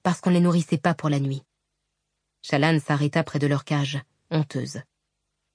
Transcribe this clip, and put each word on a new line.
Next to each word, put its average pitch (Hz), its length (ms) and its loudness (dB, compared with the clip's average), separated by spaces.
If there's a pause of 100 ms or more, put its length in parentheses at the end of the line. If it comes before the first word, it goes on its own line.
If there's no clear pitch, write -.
parce 180 160 0
qu'on 180 120 0
ne 175 40 6
les 175 60 6
nourrissait 175 360 2
pas 170 160 0
pour 156 140 -6
la 143 140 0
nuit. 135 220 -4 (1000)
Chalan 151 380 2
s'arrêta 147 440 0
près - 160 -6
de 147 80 0
leur 143 160 0
cage, 143 400 -4 (260)
honteuse. 143 520 -4 (720)